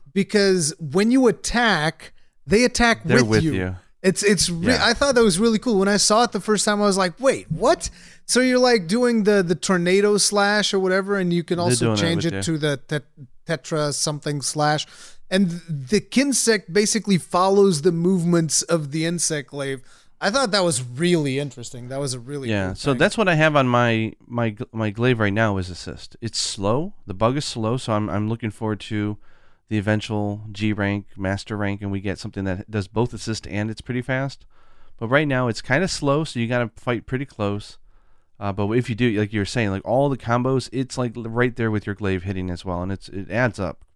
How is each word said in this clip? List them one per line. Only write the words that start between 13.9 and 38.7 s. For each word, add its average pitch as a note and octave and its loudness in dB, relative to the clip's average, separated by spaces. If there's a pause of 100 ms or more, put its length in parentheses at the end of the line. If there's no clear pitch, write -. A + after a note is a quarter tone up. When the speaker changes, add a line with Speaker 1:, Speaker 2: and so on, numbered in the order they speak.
Speaker 1:
something D3 -4
slash. D3+ 0 (420)
And F#3 0
the D3+ 0
Kinsect A#3 0
basically G#3 2
follows F#3+ 4
the F3+ 4
movements E3+ 2
of D#3 -2
the D#3+ -2
insect E3 -4
glaive. C3+ -6 (380)
I F3 0
thought B3 0
that G3 2
was C3 0
really C#3+ 0
interesting. B2 -10
That C3+ -8
was C#3 -4
a B2+ -10
really C3 -8
Speaker 2:
Yeah, G2 0
Speaker 1:
cool F2+ -6
Speaker 2:
so - 0
Speaker 1:
thing. B2+ 2
Speaker 2:
that's F#3+ 2
what G#3+ 2
I E3+ 4
have D#3 4
on C3+ 4
my, A#2 2 (140)
my A#2 -2
gl-, G#2+ -10
my A2 -2
glaive A#2 2
right G2+ 2
now G#2+ 2
is F2+ -4
assist. - -14
It's A#2 -8
slow. B2+ -2 (140)
The G2+ -8
bug A2+ 0
is D3+ -4
slow, A2+ -2
so A#2 -4
I'm, G#2 -2
I'm G#2+ -2
looking A2+ -4
forward G#2+ -4
to G#2 -4 (520)
the G#2+ -2
eventual G#2 -2
G G#2 -2
rank, G2+ -4 (100)
master G2 -4
rank, G2+ -4
and G2+ -6
we G2 -4
get G2 -6
something G2+ -8
that F#2+ -6
does G#2 -4
both A#2+ -2
assist A2 -8
and G#2 -6
it's - -14
pretty B2 -6
fast. C3+ -6 (520)
But A2+ -8
right D3 4
now B2+ 0
it's A2 -4
kinda E3 0
slow, D3 0
so B2+ -6
you A2+ 0
gotta A#2+ -2
fight A#2 -4
pretty C3 -4
close. G#2 -6 (600)
Uh, G2+ -6
but G2+ -2